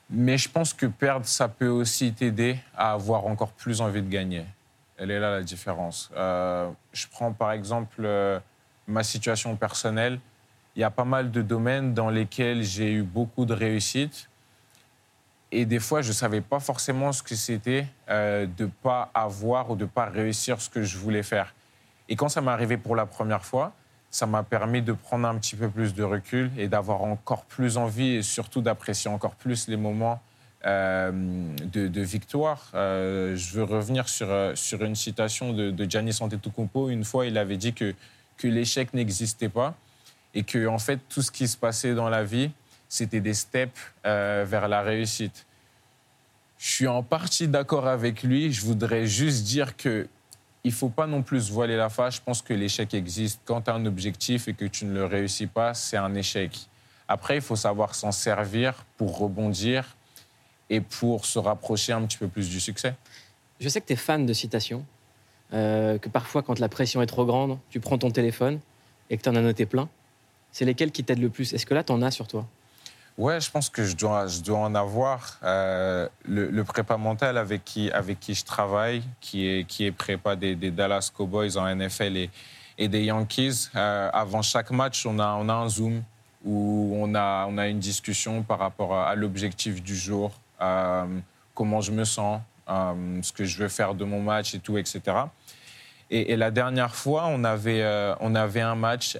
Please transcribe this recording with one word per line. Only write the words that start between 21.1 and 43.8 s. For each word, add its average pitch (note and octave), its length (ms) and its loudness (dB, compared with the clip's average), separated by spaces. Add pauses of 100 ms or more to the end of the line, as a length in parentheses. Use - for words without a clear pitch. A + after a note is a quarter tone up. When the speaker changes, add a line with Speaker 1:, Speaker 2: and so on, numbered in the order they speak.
Speaker 1:
faire. G2+ 320 -2 (540)
Et A2+ 60 -2
quand C#3+ 140 2
ça D3 120 -2
m'est C3 100 2
arrivé A#2 260 2
pour A#2 180 -2
la A2 100 2
première G#2+ 400 -2
fois, C3+ 260 -2 (400)
ça - 140 -2
m'a G#2+ 180 2
permis A2+ 380 0
de A#2 100 0
prendre A#2+ 360 -2
un A2+ 100 0
petit A2 180 -4
peu A2 140 0
plus G#2 240 0
de G#2 100 -2
recul G#2 540 0
et G2+ 100 0
d'avoir G2 360 0
encore G#2+ 420 -2
plus B2 320 0
envie A#2+ 380 0
et A2 60 0
surtout - 400 -4
d'apprécier G#2+ 480 -2
encore G#2 260 -4
plus A#2+ 320 -2
les A2 100 -2
moments, A2 440 0 (440)
euh, F#2+ 460 2
de, F#2 760 -2
de F#2 140 -2
victoire. C#3+ 720 -2
Euh, F#2+ 600 0
je F2 180 -6
veux A2 100 0
revenir A2 460 0
sur, - 200 -4
euh, G2 260 2
sur - 280 -4
une G#2+ 120 0
citation A2 580 -2
de, G#2 160 0
de F#2+ 200 -2
Giannis A2 320 0
Antetokounmpo. A2 680 -2
Une A2+ 160 0
fois, B2+ 220 0
il A2 100 0
avait G2+ 200 0
dit A#2 160 0
que, G2+ 200 -2 (440)
que B2+ 100 0
l'échec A#2+ 460 0
n'existait A2 560 -2
pas B2+ 260 0 (580)
et G#2+ 100 0
que, A2+ 240 2
en A2 120 2
fait, C#3 280 0
tout - 140 -2
ce C3 100 0
qui B2+ 160 0
se - 80 -2
passait A#2 380 0
dans A#2 160 2
la A2 140 2
vie, B2 280 0 (360)
c'était A2 320 -2
des G#2 140 2
steps, B2 440 -2 (280)